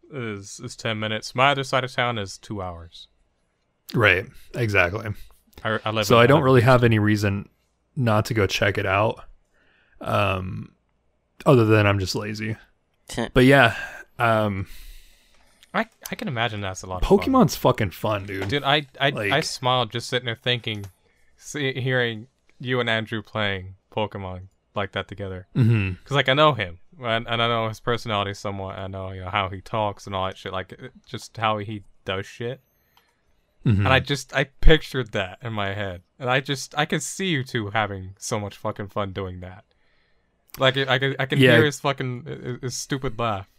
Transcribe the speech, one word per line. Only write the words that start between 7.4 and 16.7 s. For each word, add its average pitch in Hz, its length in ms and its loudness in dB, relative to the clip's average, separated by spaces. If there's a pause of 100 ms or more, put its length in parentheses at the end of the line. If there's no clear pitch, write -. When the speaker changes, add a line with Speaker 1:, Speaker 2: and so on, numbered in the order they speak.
Speaker 2:
not 110 300 2
to 117 80 -4
go 110 120 4
check - 320 0
it 101 80 -4
out, 101 380 0 (760)
um, 98 680 -4 (760)
other 127 180 8
than 107 220 6
I'm 101 120 2
just 95 160 -4
lazy. 107 420 -6 (520)
Speaker 3:
T- 117 260 -4
Speaker 2:
But 127 100 8
yeah, 131 300 8 (460)
um, 107 460 2 (1080)
Speaker 1:
I, 220 120 -2 (240)
I - 40 -6
can 214 140 -10
imagine 113 320 -2
that's 95 220 -8